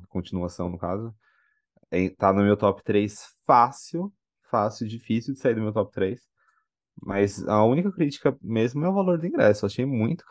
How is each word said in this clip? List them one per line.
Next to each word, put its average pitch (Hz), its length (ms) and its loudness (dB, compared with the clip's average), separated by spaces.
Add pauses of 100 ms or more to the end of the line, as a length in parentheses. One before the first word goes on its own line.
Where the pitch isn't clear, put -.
continuação, 90 640 -6
no 87 80 -8
caso. 104 360 -6 (760)
É, 90 220 0
tá 98 200 2
no 101 120 2
meu 104 120 4
top 101 300 0
três 104 400 -2 (200)
fácil, 143 680 2 (360)
fácil, 110 380 -2
difícil 113 460 -4
de 131 80 -14
sair 117 140 2
do 110 60 -2
meu 107 120 -4
top 104 180 -2
três. 101 300 -4 (840)
Mas 101 440 -2
a 107 180 4
única 175 260 2
crítica 143 500 -2
mesmo 113 440 -2
é 185 40 0
o 190 40 0
valor 185 260 0
do 160 80 -4
ingresso. 107 380 2
Eu - 20 0
achei 123 180 -4
muito 131 460 -2